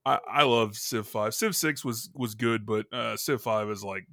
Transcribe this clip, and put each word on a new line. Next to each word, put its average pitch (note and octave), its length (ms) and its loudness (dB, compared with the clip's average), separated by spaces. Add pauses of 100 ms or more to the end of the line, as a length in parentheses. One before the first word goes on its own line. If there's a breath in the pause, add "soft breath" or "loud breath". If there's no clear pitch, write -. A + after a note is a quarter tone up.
I, C3+ 220 4
I C#3+ 160 4
love A#2 340 4
Civ A2 300 -4
five. G#2+ 260 -2
Civ G#3+ 220 0
six D3+ 280 0
was, A#2 320 -4
was A#2 200 -4
good, A2+ 300 0
but, G#2+ 280 0
uh, A2+ 240 -4
Civ C3+ 240 0
five G#2+ 280 0
is, G2+ 140 -6
like, F#2+ 300 -8